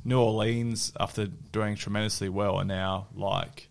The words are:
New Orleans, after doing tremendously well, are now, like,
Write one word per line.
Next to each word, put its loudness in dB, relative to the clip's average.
New 4
Orleans, 2
after 0
doing -2
tremendously -2
well, 2
are 2
now, -2
like, -2